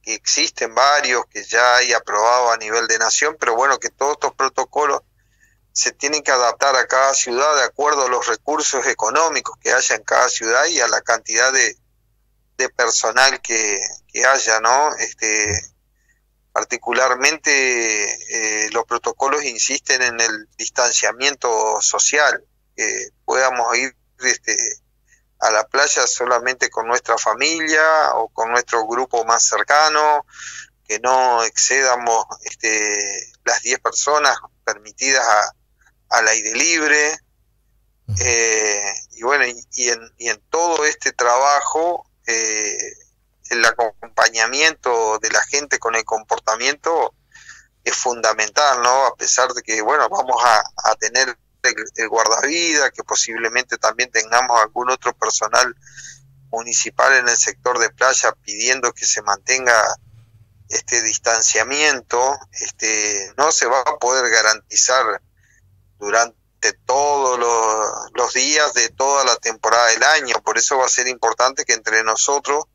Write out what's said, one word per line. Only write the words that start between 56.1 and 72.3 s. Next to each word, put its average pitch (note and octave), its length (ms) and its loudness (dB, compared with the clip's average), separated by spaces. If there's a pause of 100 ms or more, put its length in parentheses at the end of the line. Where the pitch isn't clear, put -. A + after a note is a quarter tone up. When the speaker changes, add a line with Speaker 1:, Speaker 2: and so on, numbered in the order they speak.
Speaker 1:
municipal A#2 640 0
en B2 160 4
el A#2 80 2
sector B2 420 -2
de A2+ 120 2
playa B2 420 2 (100)
pidiendo A#2+ 500 -2
que - 140 -8
se G#2+ 160 -2
mantenga A2+ 760 2 (720)
este - 340 -4
distanciamiento, A#2+ 1300 -2 (180)
este, G#2+ 840 -6
no D3 160 2
se - 140 0
va C3 140 2
a B2 180 -2
poder B2 320 0
garantizar A2 880 2 (800)
durante G#2+ 760 -4 (140)
todos C3+ 520 0
los, A2+ 760 -2
los A#2+ 180 -2
días D3 400 0
de A#2 160 0
toda C3+ 360 0
la A#2+ 120 2
temporada A2+ 520 2
del A2+ 140 2
año. C#3+ 400 2
Por G#2+ 140 -2
eso C3 220 0
va B2+ 80 2
a - 20 -2
ser B2 180 -2
importante B2 580 0
que A#2+ 100 2
entre A2 280 0
nosotros C#3+ 640 -2 (100)